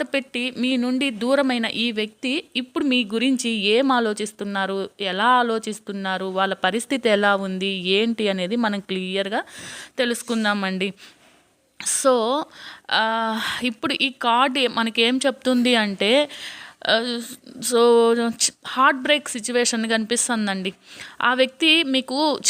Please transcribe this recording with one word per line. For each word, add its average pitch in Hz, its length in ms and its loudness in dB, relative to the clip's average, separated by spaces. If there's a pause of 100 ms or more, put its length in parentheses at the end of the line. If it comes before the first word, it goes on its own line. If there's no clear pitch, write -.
(140)
పెట్టి 254 440 -4
మీ 254 200 0
నుండి 254 320 0
దూరమైన 247 560 0
ఈ 226 260 -2
వ్యక్తి 214 520 -4 (120)
ఇప్పుడు 262 300 -4
మీ 247 180 2 (100)
గురించి 240 360 0
ఏం 226 420 2
ఆలోచిస్తున్నారు, 202 1000 -2 (120)
ఎలా 190 240 -2
ఆలోచిస్తున్నారు, 214 1000 0
వాళ్ళ 190 280 0
పరిస్థితి 233 560 0
ఎలా 202 260 4
ఉంది, 190 360 -2 (280)
ఏంటి 220 300 0
అనేది 190 260 -2
మనం 214 240 0
క్లియర్గా 190 640 -4 (560)
తెలుసుకుందామండి. 208 960 -2 (1120)
So, 254 400 2 (480)
ఆ, 208 120 2 (600)
ఇప్పుడు 247 300 -4
ఈ 262 160 0
కార్డు 254 500 0
ఏ-, 247 80 2
మనకి 226 340 -2
ఏం 254 240 4
చెప్తుంది 254 500 2
అంటే, 214 540 2 (600)
ఆ, 240 300 0 (520)
so 233 100 4 (840)
హార్ట్ 269 320 4
బ్రేక్ 294 300 0
సిచ్యువేషన్ 233 600 -2
కనిపిస్తుందండి. 214 840 -2 (480)
ఆ 240 120 4
వ్యక్తి 311 500 4
మీకు 269 560 0 (100)